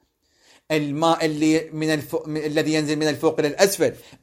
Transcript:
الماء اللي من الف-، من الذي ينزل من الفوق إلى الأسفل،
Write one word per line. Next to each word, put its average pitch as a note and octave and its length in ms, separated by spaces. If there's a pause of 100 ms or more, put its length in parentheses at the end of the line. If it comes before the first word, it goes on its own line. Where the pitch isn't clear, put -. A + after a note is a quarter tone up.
(720)
الماء D#3 540
اللي D#3 480
من D#3 200
الف-، D3+ 340
من D3+ 180
الذي D3+ 280
ينزل D#3 220
من D3+ 120
الفوق D3+ 320
إلى D3+ 80
الأسفل، D#3+ 460 (300)